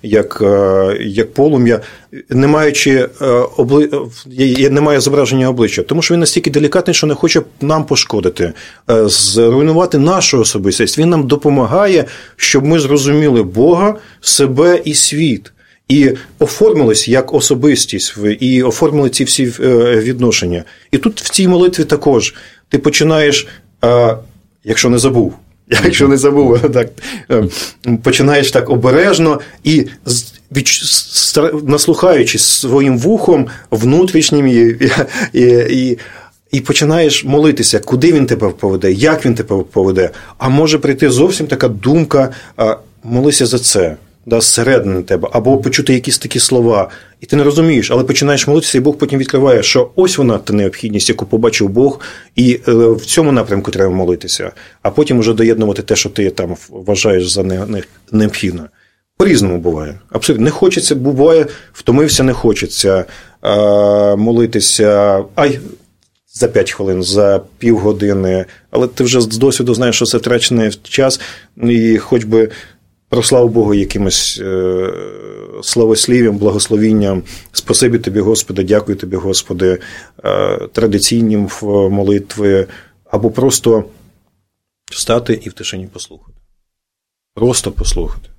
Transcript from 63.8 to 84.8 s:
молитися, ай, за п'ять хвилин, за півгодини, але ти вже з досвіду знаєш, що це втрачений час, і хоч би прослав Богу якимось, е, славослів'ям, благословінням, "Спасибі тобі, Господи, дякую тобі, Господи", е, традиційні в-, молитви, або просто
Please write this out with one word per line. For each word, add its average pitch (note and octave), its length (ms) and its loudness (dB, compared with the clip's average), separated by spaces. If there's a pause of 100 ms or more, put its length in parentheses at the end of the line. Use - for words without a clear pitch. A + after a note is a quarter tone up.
молитися, G#2 1080 0 (100)
ай, C#3+ 260 0 (720)
за A#2+ 140 0
п'ять G#2 240 -2
хвилин, F#2+ 300 -4
за G2 380 2 (180)
півгодини, G2 840 0 (260)
але B2 160 0
ти B2 180 -4
вже B2 160 2
з A2+ 60 0
досвіду A#2+ 480 0
знаєш, A#2+ 220 0
що B2 80 0
це A#2 140 -2
втрачений A2+ 640 -2
час, C3+ 380 -2 (420)
і A2+ 360 2
хоч A#2 260 -2
би A2 260 2 (640)
прослав A#2+ 360 2
Богу G#2+ 240 2
якимось, G2 680 -4
е, F#2 500 -4 (720)
славослів'ям, A2+ 760 2
благословінням, G#2 840 0 (300)
"Спасибі - 460 0
тобі, G2+ 220 -2
Господи, G2 440 -2
дякую G2+ 340 0
тобі, F#2 180 -8
Господи", F#2 600 -2 (460)
е, G1+ 340 -2 (140)
традиційні A2 640 0
в-, G2+ 540 -2
молитви, G2 760 -2 (440)
або A2 200 0
просто A#2 540 0 (1080)